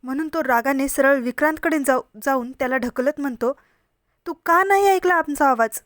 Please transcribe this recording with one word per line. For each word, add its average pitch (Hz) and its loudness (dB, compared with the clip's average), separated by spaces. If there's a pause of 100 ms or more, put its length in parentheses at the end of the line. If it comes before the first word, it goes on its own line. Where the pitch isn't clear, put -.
म्हणून 269 -6
तो 311 -4
रागाने 269 0
सरळ 277 2
विक्रांतकडे 294 -2
जाऊ-, 254 -2
जाऊन 262 -2
त्याला 262 -4
ढकलत 254 -4
म्हणतो, 254 -4 (760)
"तू 339 -8
का 349 2
नाही 392 4
ऐकला 370 2
आमचा 302 0
आवाज? 226 0